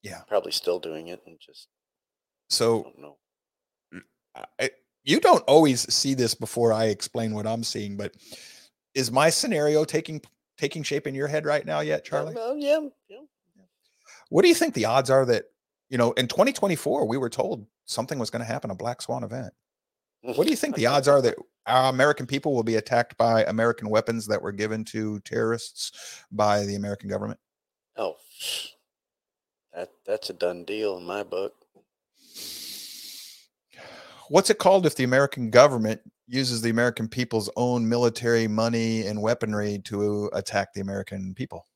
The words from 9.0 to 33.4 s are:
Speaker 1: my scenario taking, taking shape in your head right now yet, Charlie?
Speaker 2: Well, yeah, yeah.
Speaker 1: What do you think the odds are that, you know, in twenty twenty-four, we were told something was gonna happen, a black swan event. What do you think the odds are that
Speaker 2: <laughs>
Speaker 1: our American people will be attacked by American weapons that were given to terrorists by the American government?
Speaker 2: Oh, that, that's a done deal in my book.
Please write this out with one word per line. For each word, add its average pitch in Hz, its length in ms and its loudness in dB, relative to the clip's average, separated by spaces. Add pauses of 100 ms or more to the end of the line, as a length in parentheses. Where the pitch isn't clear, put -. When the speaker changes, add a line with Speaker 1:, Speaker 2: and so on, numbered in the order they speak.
Speaker 1:
my 139 160 4
scenario 151 560 2
taking, 156 380 -6 (340)
taking 151 260 -4
shape 143 240 -6
in 135 80 -6
your 139 120 -4
head 151 180 -2
right 147 220 0
now 151 140 -2
yet, 151 240 -2
Charlie? 156 300 -4
Speaker 2:
Well, 240 220 -4
yeah, 294 220 2 (300)
yeah. 202 100 -20 (1120)
Speaker 1:
What 170 120 4
do 349 60 8
you 339 60 8
think 330 200 0
the 110 120 0
odds 127 240 2
are 135 160 6
that, 117 180 2 (440)
you 131 100 -4
know, 120 140 4
in 123 160 0
twenty 240 240 4
twenty-four, - 560 -2
we 120 100 -2
were 127 120 -2
told - 360 -4 (200)
something - 320 -6
was 110 120 -6
gonna 117 140 -8
happen, 117 260 -6
a 95 60 -8
black 120 260 -8
swan 127 220 -6
event. 117 280 -10 (720)
What 127 220 0
do 311 60 4
you 285 60 0
think - 200 -6
the 113 100 2
odds 139 220 4
are 143 140 8
that 120 120 2 (180)
Speaker 2:
<laughs> - 140 -16
Speaker 1:
our 127 240 4
American 131 360 2
people 139 280 -2
will 120 80 0
be 113 140 0
attacked 120 400 0
by 113 280 4
American 113 440 0
weapons 113 400 0
that 107 120 0
were 101 120 -6
given 107 340 -4
to 107 340 -6
terrorists - 1120 -6
by 104 340 2
the 101 120 -4
American 101 320 -8
government? 101 320 -8 (560)
Speaker 2:
Oh, 90 180 -6 (1600)
that, 90 140 -12 (180)
that's 107 240 -4
a 92 40 -8
done 87 300 -4
deal 104 340 -4
in 87 60 -14
my 98 200 -6
book. 92 300 -6 (2750)